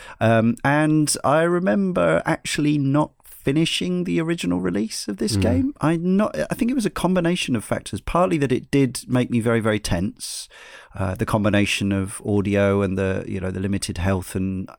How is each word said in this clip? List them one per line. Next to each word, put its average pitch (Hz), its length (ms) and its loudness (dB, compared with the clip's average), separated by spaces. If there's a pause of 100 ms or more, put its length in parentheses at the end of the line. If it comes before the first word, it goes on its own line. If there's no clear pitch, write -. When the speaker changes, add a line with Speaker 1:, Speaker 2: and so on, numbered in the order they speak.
(200)
Speaker 1:
Um, 113 420 4
and 151 640 2
I 147 180 4
remember 175 840 2
actually 151 520 0
not 143 340 0 (120)
finishing 175 800 -2
the 170 160 -2
original 170 400 -2
release 190 480 -4
of 202 80 -6
this 208 200 -2
Speaker 2:
Mm. - 60 2
Speaker 1:
game. 262 380 2
I 165 160 2
not, 185 400 0 (140)
I 170 40 -4
think 233 160 0
it 262 40 0
was 233 120 0
a 175 40 -2
combination 175 680 0
of 104 80 -4
factors. - 360 -6
Partly 175 380 0
that 135 140 0
it - 180 -2
did 135 380 2
make 123 220 0
me 120 100 2
very, 117 200 2
very 107 200 2
tense. - 680 -4 (480)
Uh, 92 180 -2
the 107 120 -4
combination 101 680 2
of 98 340 -4
audio 101 560 2
and 95 160 0
the, 95 280 0
you 98 140 -6
know, 92 100 -4
the 95 100 -6
limited 98 380 -4
health 92 380 -2
and 95 320 -4 (100)